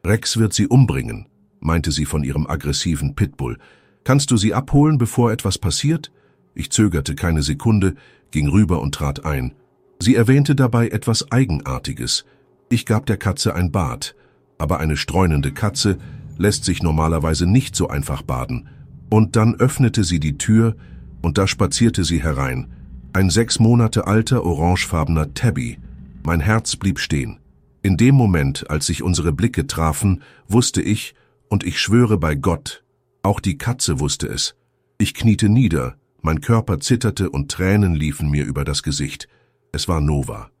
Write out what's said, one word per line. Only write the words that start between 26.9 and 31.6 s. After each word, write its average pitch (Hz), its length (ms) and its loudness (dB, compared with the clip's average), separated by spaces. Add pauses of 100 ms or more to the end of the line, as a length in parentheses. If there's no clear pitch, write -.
stehen. 65 400 -4 (440)
In 95 140 2
dem 131 200 6
Moment, 85 520 2
als 76 180 -2
sich 85 160 -4
unsere 85 300 0
Blicke 71 340 0
trafen, 82 560 0 (260)
wusste 120 340 2
ich, - 320 -4 (340)
und 101 160 0